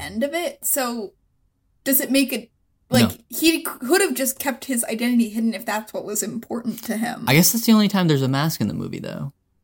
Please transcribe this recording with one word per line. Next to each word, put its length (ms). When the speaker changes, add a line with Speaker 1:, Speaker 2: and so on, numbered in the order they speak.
Speaker 1:
end 240
of 100
it, 320
so 460
does 180
it 100
make 220
it, 180
like, 200
Speaker 2:
No. 60
Speaker 1:
he 300
c-, 40
could 380
have 140
just 260
kept 240
his 200
identity 440
hidden 260
if 120
that's 260
what 120
was 180
important 600
to 120
him. 320
Speaker 2:
I 60
guess 180
that's 140
the 60
only 160
time 200
there's 140
a 60
mask 320
in 80
the 60
movie, 260
though. 320